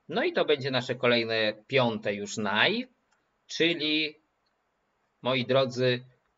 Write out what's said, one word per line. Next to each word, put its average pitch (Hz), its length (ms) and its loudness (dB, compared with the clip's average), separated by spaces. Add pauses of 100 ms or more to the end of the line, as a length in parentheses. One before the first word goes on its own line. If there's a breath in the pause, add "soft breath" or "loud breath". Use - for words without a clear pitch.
No 208 140 -2
i 359 100 -2
to 175 120 0
będzie 139 260 0
nasze 127 240 -2
kolejne 113 580 2 (140)
piąte 113 480 0
już 101 220 -8
naj, 117 500 0 (600)
czyli, 156 680 -2 (1040)
moi 123 240 0
drodzy, 127 580 2 (340)